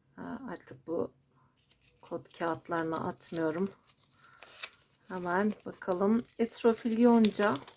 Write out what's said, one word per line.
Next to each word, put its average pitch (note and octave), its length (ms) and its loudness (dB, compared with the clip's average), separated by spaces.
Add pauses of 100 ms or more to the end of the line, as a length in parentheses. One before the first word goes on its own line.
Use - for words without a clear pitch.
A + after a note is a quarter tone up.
(180)
E, F#3 40 -16
artık F3+ 640 -12
bu E3 260 -4 (880)
kod - 360 -12
kağıtlarına E3 720 -2
atmıyorum. E3+ 600 -2 (1400)
Hemen F#3 460 0 (120)
bakalım. G3 580 0 (160)
Etrofil A3+ 580 0
Yonca A3+ 560 6 (240)